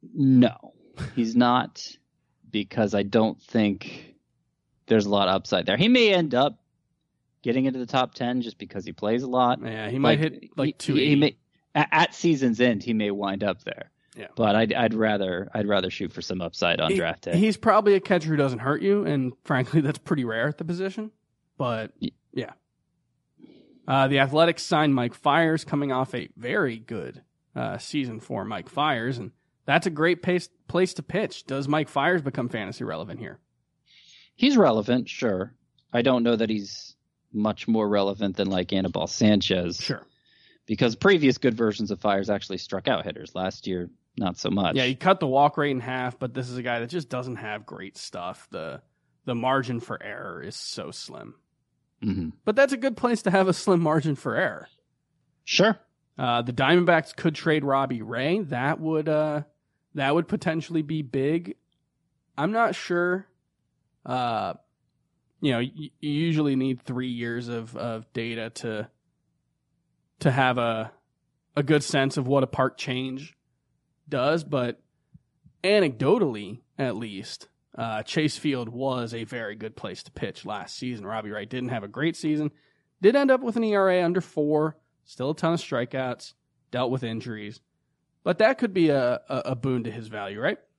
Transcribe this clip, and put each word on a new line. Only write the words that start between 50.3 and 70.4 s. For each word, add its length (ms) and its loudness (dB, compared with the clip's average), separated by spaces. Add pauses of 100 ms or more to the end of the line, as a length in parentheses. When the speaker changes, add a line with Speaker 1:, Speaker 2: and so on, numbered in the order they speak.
Speaker 2:
is 140 -12
so 360 -12
slim. 440 -16 (680)
Speaker 1:
Mm-hmm. 260 -2 (140)
Speaker 2:
But 120 0
that's 180 6
a 40 -4
good 200 -2
place 260 0
to 80 2
have 160 4
a 60 2
slim 280 2
margin 340 2
for 200 -4
error. 320 -2 (760)
Speaker 1:
Sure. 360 2 (400)
Speaker 2:
Uh, 240 2
the 100 -4
Diamondbacks 600 4
could 200 0
trade 280 2
Robbie 380 0
Ray. 400 -2
That 380 -2
would, 300 -2
uh, 340 0 (520)
that 180 2
would 140 2
potentially 540 -2
be 220 -4
big. 520 -2 (840)
I'm 140 0
not 240 0
sure. 520 -2 (800)
Uh, 480 -2 (880)
you 100 2
know, 80 2
y-, 400 -8
you 120 -6
usually 440 2
need 260 -2
three 280 -6
years 380 -6
of, 280 -8
of 380 -8
data 380 -6
to, 380 -8 (1300)
to 120 2
have 260 2